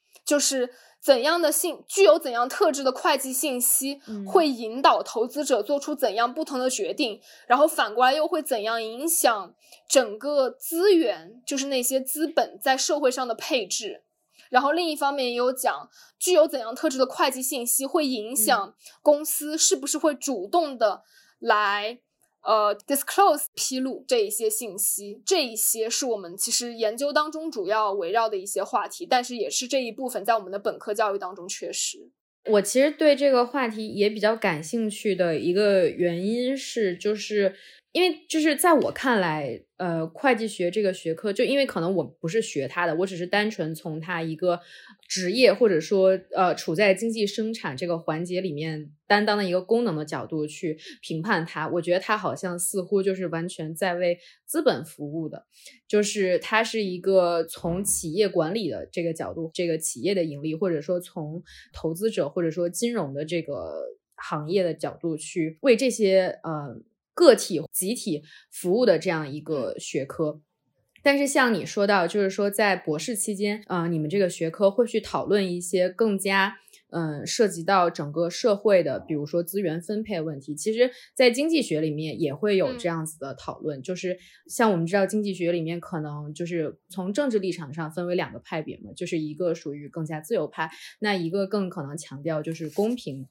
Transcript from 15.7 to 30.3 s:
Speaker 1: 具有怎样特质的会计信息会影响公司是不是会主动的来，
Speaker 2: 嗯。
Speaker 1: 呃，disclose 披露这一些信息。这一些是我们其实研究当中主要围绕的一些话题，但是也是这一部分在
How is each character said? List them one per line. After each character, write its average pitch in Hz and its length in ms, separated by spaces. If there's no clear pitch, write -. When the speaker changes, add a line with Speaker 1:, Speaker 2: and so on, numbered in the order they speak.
Speaker 1:
具 359 160
有 311 140
怎 269 120
样 226 160
特 311 140
质 262 80
的 262 80
会 269 240
计 262 120
信 254 240
息 269 200
会 302 200
影 240 300
响 220 400
公 302 220
司 302 340
是 - 180
不 269 120
是 311 100
会 302 160
主 214 340
动 294 300
的 214 260
来， 208 540
Speaker 2:
嗯。 247 60
Speaker 1:
呃， 208 340
disclose 294 680
披 - 280
露 262 260
这 233 180
一 208 40
些 220 200
信 214 300
息。 202 460
这 330 200
一 226 120
些 226 320
是 277 160
我 233 100
们 185 220
其 - 120
实 240 240
研 226 220
究 285 160
当 302 180
中 311 220
主 196 160
要 214 240
围 185 200
绕 226 180
的 196 80
一 185 80
些 196 180
话 208 240
题， - 180
但 247 160
是 247 140
也 - 140
是 - 180
这 262 160
一 233 80
部 254 160
分 202 160
在 226 120